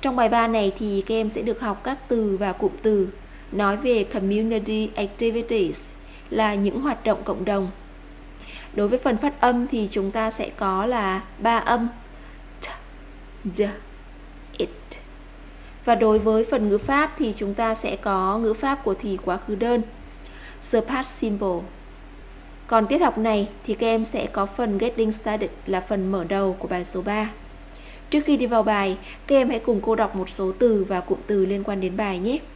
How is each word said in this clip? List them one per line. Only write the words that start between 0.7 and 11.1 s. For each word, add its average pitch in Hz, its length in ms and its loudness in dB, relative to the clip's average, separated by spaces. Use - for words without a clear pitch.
thì 202 280 0
các 220 80 0
em 220 160 0
sẽ - 120 -4
được 233 180 -2
học 202 240 -4
các 269 140 -4
từ 214 320 2
và 196 120 0
cụm 185 200 0
từ 208 260 4
nói 202 240 2
về 233 280 2
community 214 920 0
activities 220 920 0
là 214 240 2
những 202 260 0
hoạt 269 240 -2
động 214 200 2
cộng 185 200 -4
đồng. 196 260 0
Đối 208 140 2
với 247 100 2
phần 254 180 2
phát 285 240 0
âm 240 260 4
thì 220 240 0
chúng 196 200 0
ta 220 200 0
sẽ - 260 -4
có 190 300 0
là 196 360 0